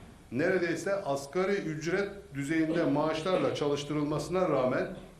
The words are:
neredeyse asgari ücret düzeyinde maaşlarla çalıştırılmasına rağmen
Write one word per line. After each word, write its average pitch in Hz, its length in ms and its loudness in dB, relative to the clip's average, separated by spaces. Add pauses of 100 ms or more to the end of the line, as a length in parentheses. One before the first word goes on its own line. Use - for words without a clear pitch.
(320)
neredeyse 175 600 0
asgari 180 600 -2
ücret 165 560 -2 (240)
düzeyinde 160 500 2
maaşlarla 151 720 2
çalıştırılmasına 151 960 0
rağmen 135 380 2 (320)